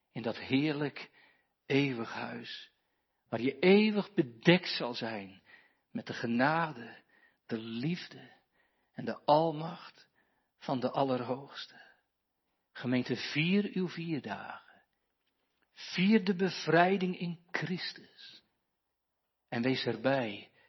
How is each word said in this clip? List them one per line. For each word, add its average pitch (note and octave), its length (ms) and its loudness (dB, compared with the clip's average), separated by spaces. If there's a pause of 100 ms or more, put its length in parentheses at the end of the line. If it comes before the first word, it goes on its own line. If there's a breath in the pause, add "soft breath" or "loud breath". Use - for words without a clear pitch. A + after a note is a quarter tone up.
(120)
in A#2+ 100 -8
dat A2+ 160 -4
heerlijk C#3+ 760 -2 (540 soft breath)
eeuwig C3+ 480 0
huis, A#2 580 -10 (580)
waar A2+ 120 -4
je C3 180 -2
eeuwig G#3 540 6
bedekt E3+ 560 4
zal B2 240 -4
zijn G#2 480 -8 (500 soft breath)
met A#2 160 -10
de A#2 60 -6
genade, C3 920 0 (420 soft breath)
de A#2 120 -6
liefde B2 720 -6 (640)
en - 120 -10
de - 200 -6
almacht D#3+ 840 0 (520)
van C3+ 200 -4
de A#2+ 120 -2
Allerhoogste. C3 880 -4 (920)
Gemeente, B2+ 440 -2
vier F#3 580 0
uw F#3 160 -2
vier E3 320 -4
dagen. - 640 -12 (880)
Vier G3+ 500 4
de F#3+ 120 2
bevrijding F3+ 840 2
in E3+ 200 -6 (120)
Christus. - 920 -8 (1080)
En A#2 120 -4
wees B2+ 240 0
erbij A#2 680 -2 (180 soft breath)